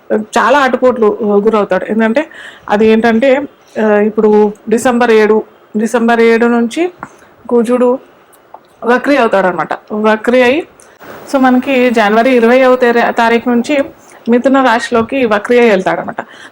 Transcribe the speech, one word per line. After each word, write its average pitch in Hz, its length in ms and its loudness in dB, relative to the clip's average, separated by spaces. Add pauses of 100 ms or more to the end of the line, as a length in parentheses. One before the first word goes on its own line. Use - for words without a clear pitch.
(120)
చాలా 214 460 0
ఆటుపోట్లు, 247 640 0
ఆ, 214 40 -4
గురవుతాడు. 202 640 0
ఏంటంటే 226 380 -2 (400)
అది 208 180 0
ఏంటంటే, 226 560 2 (420)
ఆ, 208 120 2
ఇప్పుడు 208 560 2 (160)
డిసెంబర్ 233 420 0
ఏడు, 214 320 2 (340)
డిసెంబర్ 226 440 0
ఏడు 226 260 2
నుంచి 240 460 -2 (560)
కుజుడు 247 500 0 (840)
వక్రి 233 320 0
అవుతాడనమాట. 185 520 0 (240)
వక్రి 220 500 0
అయి, 269 240 0 (680)
so, 269 60 0
మనకి 254 500 0
జనవరి 226 400 2
ఇరవైవ 254 460 4
తేర-, 240 340 0
తారీఖు 233 400 0
నుంచి 269 340 -2 (440)
మిథున 262 340 2
రాశిలోకి 240 640 -2
వక్రి 214 340 0
అయి 233 100 4
వెళ్తాడనమాట. 185 500 -4 (320)